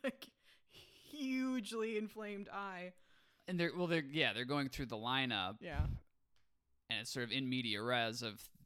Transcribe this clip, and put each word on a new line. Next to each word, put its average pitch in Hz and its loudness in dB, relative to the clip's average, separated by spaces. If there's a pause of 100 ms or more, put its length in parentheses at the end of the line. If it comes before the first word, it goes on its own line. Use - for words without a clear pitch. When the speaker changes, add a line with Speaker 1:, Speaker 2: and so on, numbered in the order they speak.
Speaker 1:
like, - -6 (440)
hugely 254 -2
inflamed 208 -6
eye. 185 -8 (540)
Speaker 2:
And 180 0
they're, 170 6
well, 180 4
they're, 160 4
yeah, 135 2
they're 117 -2
going 139 0
through 131 -4
the 113 -4
lineup. 113 2
Speaker 1:
Yeah. 165 0 (1040)
Speaker 2:
And 110 -2
it's 120 -8
sort 123 0
of 110 -6
in 131 2
media 120 2
res 120 2
of 107 -6 (240)